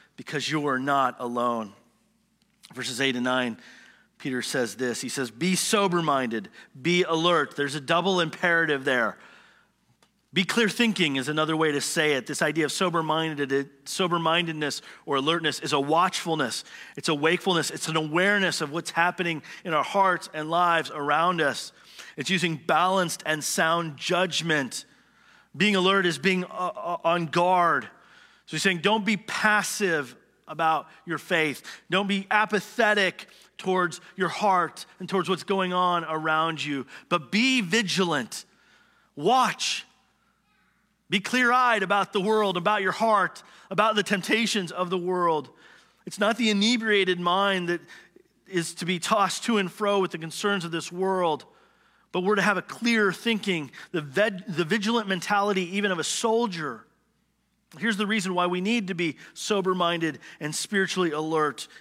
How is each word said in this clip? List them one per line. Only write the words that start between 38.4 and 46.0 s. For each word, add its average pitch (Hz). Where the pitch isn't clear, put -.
Watch. 202
Be 196
clear-eyed 240
about 196
the 202
world, 208
about 202
your 190
heart, 208
about 214
the 202
temptations 202
of 180
the 185
world. 170